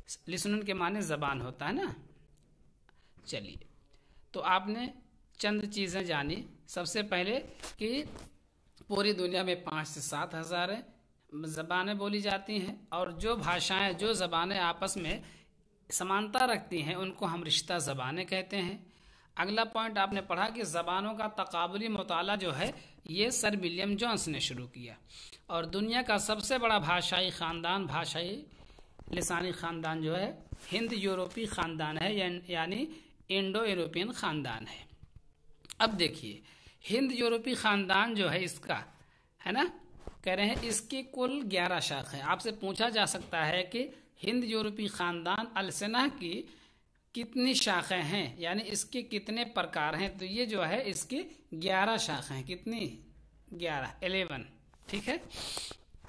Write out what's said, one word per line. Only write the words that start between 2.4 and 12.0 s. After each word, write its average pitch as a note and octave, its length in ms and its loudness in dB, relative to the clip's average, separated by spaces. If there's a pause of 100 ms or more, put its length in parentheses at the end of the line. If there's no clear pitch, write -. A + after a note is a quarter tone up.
चलिए, G2+ 320 -8 (760)
तो F#3 60 -6
आपने G3+ 520 2 (480)
चंद G#3 260 0
चीज़ें F#3+ 380 -2
जानी। D3+ 400 0 (240)
सबसे F3+ 360 -2
पहले G3 340 2 (400)
कि B3 260 0 (840)
पूरी G3+ 260 4
दुनिया F3+ 300 2
में F3+ 200 2
पाँच D#3 240 -2
से D3+ 120 -8
सात D#3 340 -2
हज़ार F3 360 0
है, A3+ 120 -4 (500)
ज़बानें E3 680 0
बोली G3+ 220 0